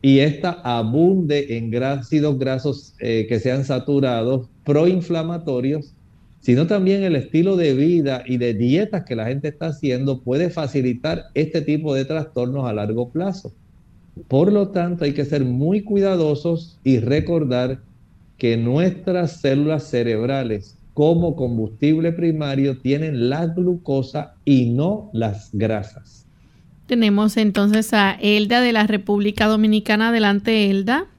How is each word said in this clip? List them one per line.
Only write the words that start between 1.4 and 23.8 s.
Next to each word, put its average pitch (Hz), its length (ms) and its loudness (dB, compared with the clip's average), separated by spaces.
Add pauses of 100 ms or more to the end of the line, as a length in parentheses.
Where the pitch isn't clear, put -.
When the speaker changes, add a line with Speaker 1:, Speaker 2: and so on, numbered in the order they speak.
Speaker 1:
en 113 140 -6
gra-, 131 280 -2
ácidos 143 400 0
grasos, 131 600 -4
eh, 113 300 -2
que 117 100 0
sean 131 240 -2
saturados, 127 880 -2 (160)
proinflamatorios, 160 1300 0 (460)
sino 131 260 4
también 196 380 2
el 175 120 0
estilo 170 400 0
de 156 200 2
vida 139 500 2
y 127 120 -2
de 120 180 0
dietas 160 500 0
que 123 100 -6
la 113 120 -4
gente 143 220 -4
está 165 180 -8
haciendo 135 540 -2
puede 139 280 0
facilitar 147 760 -4 (100)
este 156 260 -2
tipo 151 320 -2
de 135 120 -2
trastornos 135 600 -4
a 117 80 -4
largo 110 360 -4
plazo. 185 440 -6 (760)
Por 165 240 4
lo 202 180 2
tanto, 175 360 -2
hay 143 80 0
que 147 100 -2
ser 139 220 -2
muy 151 380 0
cuidadosos 170 1000 -2
y 131 140 4
recordar 131 840 0 (580)
que 117 180 2
nuestras 175 840 0
células 147 440 0
cerebrales 117 960 -2 (160)
como 165 400 2
combustible 131 760 0
primario 147 680 -2
tienen 135 500 0
la 156 160 -2
glucosa 165 880 -4 (100)